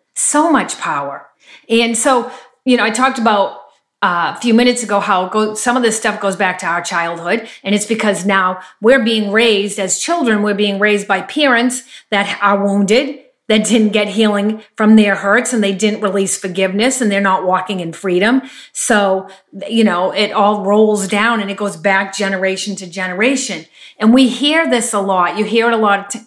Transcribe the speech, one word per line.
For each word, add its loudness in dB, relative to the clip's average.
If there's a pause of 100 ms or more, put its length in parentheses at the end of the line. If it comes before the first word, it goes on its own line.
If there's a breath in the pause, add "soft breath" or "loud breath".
(160)
so 0
much 0
power. -8 (400 loud breath)
And 0
so, 0 (340 loud breath)
you 4
know, 0
I 0
talked -2
about, 0 (420 soft breath)
uh, 0
a -18
few 2
minutes 2
ago 0
how 0
it -10
go-, 0
some -2
of 0
this 0
stuff -4
goes -2
back -2
to -8
our -2
childhood. -4 (160 loud breath)
And -2
it's 0
because -2
now 0 (220 loud breath)
we're 4
being 0
raised 0
as -2
children. 0
We're 0
being -2
raised 0
by 0
parents 0 (260 loud breath)
that -2
are 2
wounded, 0 (260)
that 2
didn't 2
get -2
healing 0 (140 loud breath)
from 6
their 6
hurts, 0
and 0
they 0
didn't -2
release -2
forgiveness, -2
and 0
they're 0
not 0
walking -2
in -6
freedom. 0 (320 loud breath)
So, 0 (400 loud breath)
you 2
know, 0
it 0
all 2
rolls 2
down 0
and -6
it -8
goes -6
back -2
generation -4
to -14
generation. -4 (340 loud breath)
And 6
we 6
hear 0
this -2
a 0
lot. 0
You 0
hear 2
it 2
a 0
lot 0
t-, -10